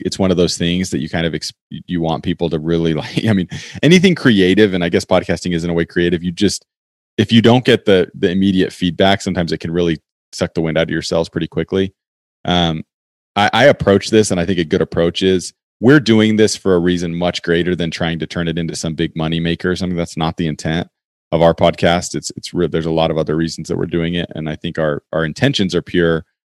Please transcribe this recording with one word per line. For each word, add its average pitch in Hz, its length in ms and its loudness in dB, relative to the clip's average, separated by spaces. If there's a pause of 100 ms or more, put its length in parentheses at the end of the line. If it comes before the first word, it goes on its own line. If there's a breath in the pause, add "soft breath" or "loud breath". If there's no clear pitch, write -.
it's - 160 -6
one 92 120 0
of 85 60 0
those 85 220 0
things 90 320 -2
that 82 80 -4
you 80 100 -6
kind 82 180 -4
of 78 80 -6
ex-, - 180 -10 (180)
you 87 320 -8
want 80 200 -4
people 85 280 -4
to 80 80 -4
really 82 360 -2
<laughs> 76 80 -4
like, - 220 -8
I 110 80 2
mean, 92 160 0 (340 loud breath)
anything 175 320 6
creative, 98 600 4
and 87 100 -2
I 87 60 -2
guess 92 140 0
podcasting 90 500 0
is 82 100 -2
in 87 60 -4
a 85 40 -2
way 82 120 0
creative. 87 360 0
You 90 80 -4
just, 90 360 -2 (500)
if - 160 0
you 117 80 6
don't 120 240 6
get 117 220 2
the, 92 280 4
the 95 160 0
immediate 95 420 0
feedback, 95 500 0
sometimes 87 280 -4
it 82 80 -4
can 82 120 -8
really 85 280 0 (340)
suck - 200 -4
the 87 80 -4
wind 80 160 -2
out 80 80 2
of 85 60 -4
your 82 120 -4
sails 85 280 -2
pretty 85 180 -6
quickly. 95 460 -4 (500)
Um, 85 400 -2 (500)
I, 104 180 2
I 117 120 4
approach 101 460 4
this, 110 200 4
and 92 80 -2
I 85 60 -2
think 87 140 -2
a 87 60 0
good 82 180 0
approach 85 400 -2
is 92 320 0 (260)
we're 139 200 6
doing 110 360 4
this 107 180 4
for 95 200 0
a 87 40 4
reason 87 360 -2
much 87 260 -2
greater 85 340 0
than 82 160 -4
trying 82 280 -4
to 76 80 -6
turn 87 200 -6
it 82 120 -4
into 80 180 -6
some 82 180 -6
big 82 220 -4
money 82 240 -4
maker 85 300 -2
or 87 60 -2
something. 90 200 -6
That's 85 220 -6
not 80 180 -4
the 85 100 -2
intent 80 420 -4 (440)
of 80 80 0
our 82 140 6
podcast. 85 600 0
It's, 76 220 -8
it's - 160 -14
re-, 87 140 0
there's 80 200 -4
a 82 40 -2
lot 80 200 0
of 78 60 -4
other 80 200 -2
reasons 82 320 -4
that 87 100 -4
we're 90 80 -4
doing 85 280 -2
it. 87 200 -4
And 78 140 -8
I 76 80 -6
think 85 220 -8
our, 76 240 -2 (100)
our 80 120 -2
intentions 95 500 -2
are 85 60 0
pure, 82 460 0 (300)